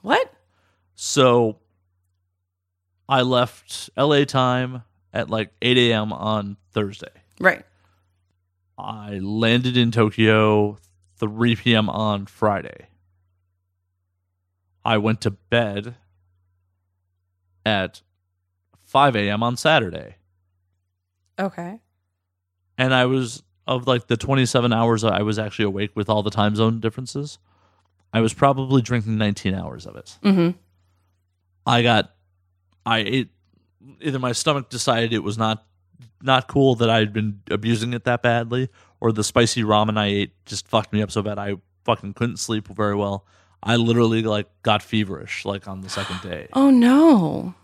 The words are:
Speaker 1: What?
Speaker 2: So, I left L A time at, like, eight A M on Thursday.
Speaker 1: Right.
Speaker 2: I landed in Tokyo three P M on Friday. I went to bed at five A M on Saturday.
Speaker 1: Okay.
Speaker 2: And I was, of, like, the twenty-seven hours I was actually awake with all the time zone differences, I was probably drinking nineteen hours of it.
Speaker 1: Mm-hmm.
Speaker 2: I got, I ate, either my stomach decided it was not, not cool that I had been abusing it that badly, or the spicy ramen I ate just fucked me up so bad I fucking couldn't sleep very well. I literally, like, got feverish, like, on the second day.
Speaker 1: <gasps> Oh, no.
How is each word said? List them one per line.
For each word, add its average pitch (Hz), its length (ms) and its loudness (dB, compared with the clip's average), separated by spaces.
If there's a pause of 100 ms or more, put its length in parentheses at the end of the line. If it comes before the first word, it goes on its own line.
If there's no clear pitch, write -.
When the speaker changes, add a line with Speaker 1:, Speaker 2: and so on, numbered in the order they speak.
Speaker 1:
What? 311 320 0 (600)
Speaker 2:
So, 120 640 2 (1500)
I 135 140 2
left - 760 -2
L 147 180 2
A 143 120 4
time 127 580 -2 (300)
at, - 160 -6
like, 110 220 -4 (100)
eight 123 160 4
A 120 160 4
M 107 180 -2
on 101 460 -6 (140)
Thursday. 104 400 -6 (280)
Speaker 1:
Right. 180 240 0 (1120)
Speaker 2:
I 104 420 -10
landed 113 580 0
in 117 140 2
Tokyo 107 880 2 (400)
three 113 380 0
P 120 200 0
M 107 140 2
on 104 360 -4
Friday. - 640 -4 (2000)
I 113 120 2
went 110 240 0
to 107 100 -2
bed 110 640 -4 (1700)
at 98 360 -2 (840)
five 135 320 2
A 104 140 0
M 104 140 -2
on 120 140 -2
Saturday. 92 580 -2 (1200)
Speaker 1:
Okay. 185 400 -8 (1000)
Speaker 2:
And 131 160 2
I 127 120 4
was, 127 380 -4 (240)
of, 123 200 -2
like, 123 200 2
the 117 100 0
twenty-seven 123 560 2
hours 113 300 2
I 101 180 2
was 104 180 -2
actually 107 260 -4
awake 101 300 -4
with 104 140 -4
all 107 140 2
the 104 80 -2
time 104 240 0
zone 113 240 0
differences, 131 580 -8 (720)
I 113 100 2
was 113 120 2
probably 135 480 2
drinking 113 360 -2
nineteen 101 360 -2
hours 85 320 -10
of - 100 -18
it. - 280 -20
Speaker 1:
Mm-hmm. 180 340 2 (1080)
Speaker 2:
I 120 160 2
got, 117 320 2 (720)
I 113 140 0
ate, 113 300 -4 (720)
either 135 180 -4
my 127 140 -2
stomach 139 360 -2
decided 117 440 -2
it 104 100 -2
was 101 140 -6
not, 110 280 -4 (560)
not 131 280 0
cool 135 260 2
that 113 140 0
I 113 80 2
had 107 160 0
been 107 360 -4
abusing 113 440 -2
it 120 100 -8
that 120 180 -2
badly, 120 460 0 (320)
or 113 140 0
the 107 100 -2
spicy 117 400 2
ramen 107 340 2
I 104 100 0
ate 101 380 -4
just - 220 -12
fucked 110 240 0
me 104 100 0
up 101 80 -4
so 110 120 -4
bad 104 180 -8
I 101 160 -8 (300)
fucking 101 300 -4
couldn't 117 220 -6
sleep 107 300 -8
very 104 280 -4
well. 101 300 -6 (400)
I 117 120 0
literally, 117 460 2
like, 104 240 -4 (140)
got 107 220 0
feverish, 101 600 -6
like, 101 240 -8
on 95 120 -12
the 95 80 -16
second 98 320 -8
day. 85 280 -12
Speaker 1:
<gasps> - 40 -20
Oh, 277 160 4
no. 240 960 4